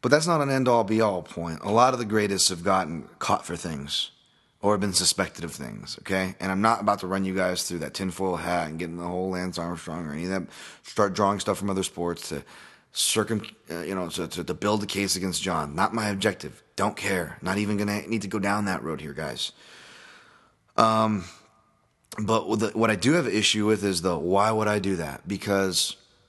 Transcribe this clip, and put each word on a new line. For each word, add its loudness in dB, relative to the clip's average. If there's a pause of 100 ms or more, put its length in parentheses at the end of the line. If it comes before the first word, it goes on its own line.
But 2
that's 6
not 2
an 0
end-all, 4
be-all 2
point. -8
A -4
lot 6
of -4
the -4
greatest 2
have -8
gotten 0 (100)
caught 0
for -6
things -6 (500)
or 2
been 0
suspected 0
of -8
things, -12
okay? -2
And -2
I'm 0
not 4
about 2
to -8
run 0
you -2
guys 0
through -6
that -8
tinfoil -4
hat -2
and -8
getting -8
the -8
whole -2
Lance -4
Armstrong -6
or -8
any -6
of -4
that, -2 (400)
start 2
drawing 2
stuff 0
from -4
other 0
sports -4
to -8 (480)
circum-, 0 (240)
uh, -6
you -4
know, -4
to, -6
to, -6
to -4
build 0
a -6
case 0
against -4
Jon. -2
Not 0
my -2
objective. -2 (140)
Don't 0
care. -4
Not 0
even 0
gonna -2
need -4
to -6
go -2
down 0
that -4
road -6
here, -10
guys. -6 (1200)
Um, 4 (960)
but 2
with 2
the, 2
what 2
I 4
do 2
have 4
an 0
issue 4
with 4
is 2
the, 2
"Why 4
would 2
I 2
do 0
that?" -6
Because 2 (320)